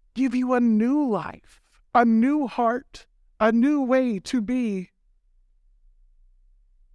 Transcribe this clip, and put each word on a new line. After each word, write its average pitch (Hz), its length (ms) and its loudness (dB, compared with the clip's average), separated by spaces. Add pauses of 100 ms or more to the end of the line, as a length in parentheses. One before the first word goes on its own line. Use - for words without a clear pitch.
(140)
give 247 220 -2
you 254 180 0
a 247 60 2
new 240 460 2
life, - 560 -8 (320)
a 240 120 4
new 247 420 2
heart, 240 580 -4 (340)
a 214 120 2
new 277 300 2
way 247 380 0
to 240 220 -4
be? 208 500 -4 (2000)